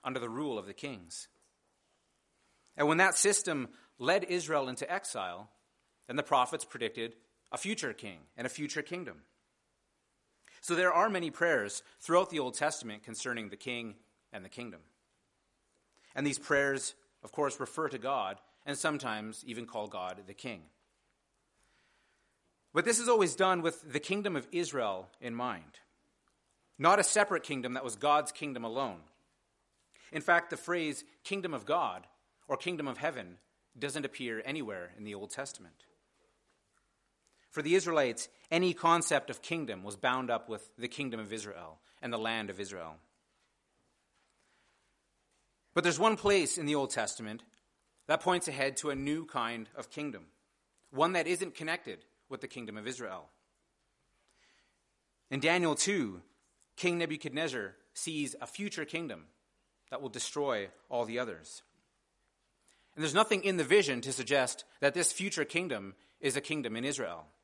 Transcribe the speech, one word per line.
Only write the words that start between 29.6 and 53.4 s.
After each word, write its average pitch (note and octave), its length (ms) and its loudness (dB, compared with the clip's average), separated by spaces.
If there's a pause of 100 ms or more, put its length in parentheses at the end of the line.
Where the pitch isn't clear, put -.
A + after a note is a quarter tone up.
In D3+ 120 -6
fact, E3+ 260 4
the D#3+ 80 -6
phrase E3 460 -4 (200)
kingdom F#3 300 -6
of A2 120 -6
God B2 420 0 (400)
or C3+ 100 -2
kingdom D#3+ 300 -4
of A#2+ 100 -6
heaven A#2 400 -6 (400)
doesn't C#3 280 -4
appear A#2 380 -4
anywhere G#2+ 540 -6
in G#2+ 60 -14
the G#2 100 -8
Old G2+ 160 -10
Testament. F#2+ 540 -12 (1700)
For D#3 120 -6
the D#3 140 4
Israelites, D#3 520 2 (240)
any F3 220 4
concept E3 560 4
of A#2+ 120 -8
kingdom B2 400 -6
was G2+ 140 -10
bound B2+ 340 0
up A2+ 200 0
with G#2+ 260 -10
the A#2+ 140 -8
kingdom A#2+ 320 -6
of G2+ 100 -8
Israel F2+ 480 -10 (220)
and B2 100 -6
the A#2 60 -2
land A2 320 -2
of F#2 100 -8
Israel. F2 400 -8 (2750)
But F3 120 4
there's E3 120 4
one G#3+ 200 6
place G3 400 4
in D#3+ 80 -2
the D3 100 2
Old C3+ 140 2
Testament A2 540 -4 (640)
that D#3 120 4
points F3+ 300 2
ahead C3+ 280 -2
to D3+ 120 -2
a C#3 60 0
new D3 300 -2
kind A#2 480 -4
of A#2+ 160 -10
kingdom, A2+ 380 -10 (600)
one D#3+ 240 4
that E3 140 4
isn't F3+ 280 0
connected D#3 480 -4 (240)
with B2+ 140 -10
the A2+ 80 -10
kingdom G#2+ 260 -10
of G#2+ 120 -8
Israel. G2 440 -10 (2000)